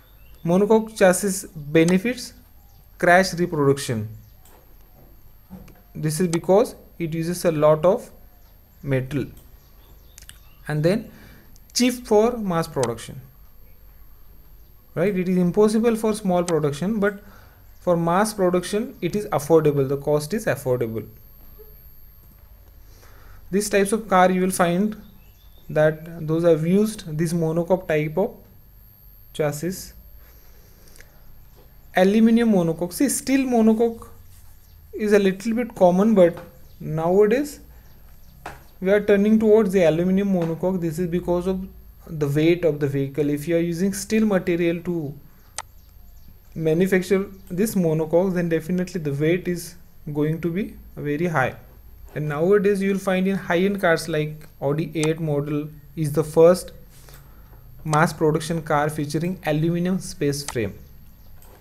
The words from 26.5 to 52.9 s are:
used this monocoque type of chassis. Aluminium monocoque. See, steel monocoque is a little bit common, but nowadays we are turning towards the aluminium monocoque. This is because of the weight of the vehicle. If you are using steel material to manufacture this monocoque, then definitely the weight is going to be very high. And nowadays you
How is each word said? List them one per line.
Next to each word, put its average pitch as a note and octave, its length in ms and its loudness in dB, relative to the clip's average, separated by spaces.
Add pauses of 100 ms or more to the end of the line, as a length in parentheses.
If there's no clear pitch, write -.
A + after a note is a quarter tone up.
used F#3+ 520 0
this D#3+ 140 -2
monocoque E3+ 560 -2
type D#3 300 -2
of G3 180 -2 (1000)
chassis. D#3 600 -6 (2000)
Aluminium A3+ 560 4
monocoque. E3+ 420 0
See, C#4+ 140 0
steel C4 400 0
monocoque A3+ 600 2 (840)
is G#3+ 200 0
a G3+ 60 6
little G3 340 0
bit A#3+ 220 -4
common, F#3+ 400 4
but F3 220 6 (420)
nowadays F#3+ 800 2 (1200)
we F#3 100 0
are G#3 140 4
turning G#3 340 4
towards G#3+ 340 4
the F#3+ 100 4
aluminium F#3 500 2
monocoque. E3+ 480 -2
This E3 180 -4
is F3+ 80 -2
because F3 400 -2
of F#3+ 200 -4 (400)
the D3+ 200 -4
weight D#3+ 380 2
of D3 140 0
the D3 80 0
vehicle. C#3 420 -2
If D3 180 -4
you E3+ 100 0
are E3+ 100 0
using F3 260 -2
steel A3 320 0
material F3 580 0
to D#3+ 300 -6 (1400)
manufacture F#3 680 0 (240)
this G3+ 260 -4
monocoque, E3+ 580 0
then F3 160 -2
definitely F3+ 520 -4
the D3+ 120 -4
weight D#3+ 340 -2
is F3 280 -8 (380)
going D3+ 280 -2
to F3 100 -4
be F#3 240 -8 (200)
very D3 320 -4
high. C#3+ 280 -2 (580)
And D3+ 160 -6
nowadays F#3+ 520 2
you G3 100 0